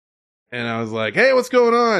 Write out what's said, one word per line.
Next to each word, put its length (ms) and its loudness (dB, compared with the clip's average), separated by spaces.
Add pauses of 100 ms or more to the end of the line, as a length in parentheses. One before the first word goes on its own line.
(500)
and 160 -6
I 140 -4
was 100 -6
like, 240 -4
"Hey, 180 2
what's 160 0
going 260 2
on?" 260 2